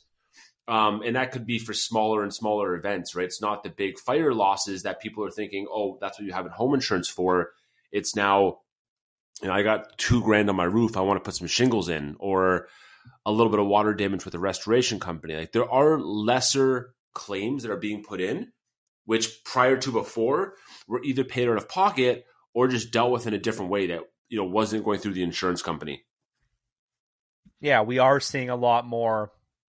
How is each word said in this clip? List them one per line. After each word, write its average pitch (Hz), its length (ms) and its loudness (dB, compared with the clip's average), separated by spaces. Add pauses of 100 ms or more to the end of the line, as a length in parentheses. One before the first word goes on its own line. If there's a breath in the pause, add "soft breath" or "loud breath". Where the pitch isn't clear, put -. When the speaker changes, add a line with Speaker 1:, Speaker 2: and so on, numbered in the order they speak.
(680 soft breath)
Speaker 1:
Um, 107 380 2
and 120 100 -2
that 127 160 0
could 120 140 -8
be 113 140 -2
for 110 140 -8
smaller 110 500 0
and 98 100 -4
smaller 104 420 -2
events, 92 400 -6
right? 90 100 -2
It's - 160 -8
not 104 220 -4
the 95 60 -8
big 95 300 -6
fire 147 340 0
losses 98 500 0
that 95 160 -6
people 107 240 -8
are 95 80 -6
thinking, 101 380 -8
"Oh, 101 320 -4
that's 98 180 -8
what 104 60 -10
you 95 80 -8
have 92 140 -6
home 120 260 0
insurance 104 340 0
for." 90 440 0 (400 soft breath)
It's - 240 -4
now, 98 440 4 (800)
you 92 60 -4
know, 92 60 0
"I 101 100 2
got 107 340 -2
two 123 260 2
grand 107 260 4
on 95 60 2
my 90 100 2
roof. 107 320 2
I 95 40 0
wanna 98 180 2
put 95 160 -8
some 87 120 -6
shingles 113 400 2
in," 76 320 -4
or 92 480 2 (580 soft breath)
a 104 60 0
little 110 200 4
bit 104 80 4
of 101 80 4
water 104 260 4
damage 98 320 -2
with 90 100 -10
a 85 40 -6
restoration 107 600 0
company. 80 360 -8
Like, 80 160 -8
there 117 180 0
are 147 300 4
lesser 123 920 0 (200)
claims 110 500 -6
that 113 80 -6
are 98 60 -4
being 104 260 -6
put 95 180 -6
in, 131 300 -4 (540)
which 113 380 -2
prior 131 340 2
to 131 140 -4
before 120 640 -2 (320 loud breath)
were 120 160 -4
either 135 200 -2
paid 123 260 0
out 113 80 2
of 95 100 -4
pocket 135 580 2 (280 soft breath)
or 123 140 4
just 113 240 -2
dealt 120 200 2
with 120 160 -2
in 110 60 -2
a 101 60 -2
different 101 320 -4
way 98 160 0
that, 85 140 -4 (280)
you 113 80 -4
know, 98 80 0
wasn't 104 400 0
going 104 140 0
through 98 140 -4
the 90 100 -2
insurance 87 380 -2
company. 76 440 -8 (1500)
Speaker 2:
Yeah, 139 220 4
we 120 180 0
are 135 220 6
seeing 127 280 -4
a 123 60 -4
lot 120 300 4
more 113 480 -2 (340)